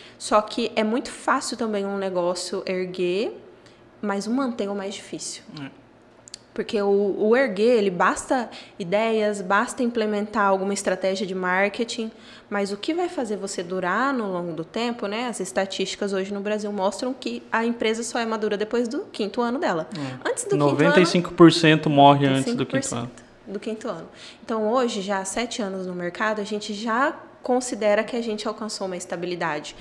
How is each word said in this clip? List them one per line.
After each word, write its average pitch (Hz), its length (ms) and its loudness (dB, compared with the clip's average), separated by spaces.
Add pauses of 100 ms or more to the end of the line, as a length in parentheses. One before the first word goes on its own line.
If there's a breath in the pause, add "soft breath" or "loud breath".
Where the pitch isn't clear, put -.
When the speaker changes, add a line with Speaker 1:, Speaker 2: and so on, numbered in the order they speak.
(180 loud breath)
Speaker 1:
só 214 220 4
que 220 340 -4
é 220 80 2
muito 220 280 0
fácil - 440 -2
também 214 300 -2
um 196 140 -4
negócio 180 640 -2
erguer, 185 760 -2 (640 soft breath)
mas 196 260 -2
o 214 40 -4
manter 240 340 0
é 196 60 -4
o 202 40 -4
mais 202 200 -6
difícil. - 480 -12 (180)
Speaker 2:
É. 135 80 -8 (840)
Speaker 1:
Porque 208 260 -2
o, 202 380 2
o 214 180 6
erguer, 233 400 4
ele 202 140 4
basta 220 580 0 (300 loud breath)
ideias, 208 640 0
basta 202 400 0
implementar 214 640 0
alguma 190 260 2
estratégia 196 540 -2
de 185 80 -6
marketing, 202 760 -2 (380 loud breath)
mas 202 240 -2
o 202 60 -8
que 320 160 -4
vai 349 160 -2
fazer 220 260 -4
você 196 260 -8
durar 185 520 -2
no 208 180 -2
longo 175 220 -4
do 160 100 -6
tempo, 233 420 -4
né? 220 200 -4
As 226 140 -6
estatísticas 190 720 -4
hoje 190 180 -2
no 202 80 -6
Brasil 208 320 -4
mostram 202 400 -2
que 233 300 -8 (100)
a 226 140 2
empresa 233 360 0
só 240 160 -6
é 233 60 -2
madura 214 320 -2
depois 226 320 -2
do 294 120 -4 (120)
quinto 214 300 -4
ano 240 160 -2
dela. 185 360 -2
Speaker 2:
É. 139 360 -6
Speaker 1:
Antes - 140 -4
do 415 80 -4
quinto 294 120 4
ano, - 80 6
Speaker 2:
Noventa 190 300 6
e - 20 8
cinco 170 300 0
por 165 180 12
cento 156 380 4
morre 143 360 10
antes 135 280 2
do 139 100 0
quinto - 120 -4
ano. - 20 2
Speaker 1:
noventa - 0 -
e - 40 0
cinco 120 280 -6
por - 80 -20
cento - 140 -20 (120)
do 208 140 -8
quinto 220 300 -8
ano. 170 200 -8 (360 loud breath)
Então, 220 280 0
hoje, 233 300 2
já 196 160 -2
há 190 60 -4
sete 240 360 -4
anos 190 240 -4
no 180 100 -6
mercado, 190 460 -2
a 202 40 -2
gente 208 280 -6
já 233 400 0 (300)
considera 220 640 2
que 214 100 -8
a 233 80 -4
gente 214 240 -6
alcançou 214 400 -6
uma 185 100 -6
estabilidade, 170 840 -6